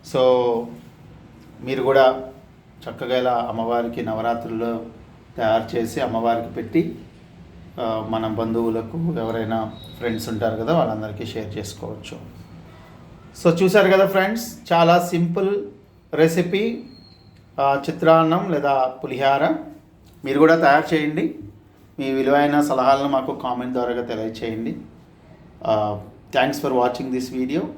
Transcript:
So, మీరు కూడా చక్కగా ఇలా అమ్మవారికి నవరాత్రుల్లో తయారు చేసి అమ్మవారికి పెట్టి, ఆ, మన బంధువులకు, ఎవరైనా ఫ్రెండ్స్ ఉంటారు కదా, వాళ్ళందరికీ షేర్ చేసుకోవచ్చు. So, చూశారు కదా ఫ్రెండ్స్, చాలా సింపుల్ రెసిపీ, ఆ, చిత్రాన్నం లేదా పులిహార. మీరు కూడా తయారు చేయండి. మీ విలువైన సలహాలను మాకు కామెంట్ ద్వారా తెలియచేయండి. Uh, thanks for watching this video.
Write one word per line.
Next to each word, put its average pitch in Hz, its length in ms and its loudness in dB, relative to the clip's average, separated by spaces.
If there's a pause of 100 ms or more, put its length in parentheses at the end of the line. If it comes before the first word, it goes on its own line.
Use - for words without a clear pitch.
(140)
So, 131 80 4 (1400)
మీరు 131 180 -4
కూడా 131 400 4 (640)
చక్కగా 127 340 -4
ఇలా 123 300 0
అమ్మవారికి 117 540 -4
నవరాత్రుల్లో 113 760 -4 (560)
తయారు 113 400 0
చేసి 117 240 -4
అమ్మవారికి 117 540 -2
పెట్టి, 135 440 -2 (800)
ఆ, 110 300 -4
మన 110 160 -2
బంధువులకు, 113 720 -2
ఎవరైనా 113 720 -2 (280)
ఫ్రెండ్స్ 113 300 -4
ఉంటారు 110 280 -2
కదా, 135 220 0
వాళ్ళందరికీ 107 480 -4
షేర్ 104 320 -8
చేసుకోవచ్చు. - 600 -12 (1200)
So, 175 200 4
చూశారు 190 260 6
కదా 190 180 6
ఫ్రెండ్స్, 196 680 -2
చాలా 170 340 6
సింపుల్ 190 580 0 (500)
రెసిపీ, 175 680 0 (760)
ఆ, 139 280 2
చిత్రాన్నం 165 640 4
లేదా 139 420 0 (100)
పులిహార. 139 500 2 (680)
మీరు 139 140 0
కూడా 160 180 8
తయారు 156 380 4
చేయండి. 151 400 -2 (640)
మీ 135 140 -4
విలువైన 143 480 4
సలహాలను 139 480 2
మాకు 131 260 -2
కామెంట్ 127 380 -6
ద్వారా 123 300 -2
తెలియచేయండి. 113 760 -6 (960)
Uh, 107 280 0 (380)
thanks 139 280 2
for 135 160 0
watching 123 360 -2
this 127 220 -6
video. 131 220 -2 (180)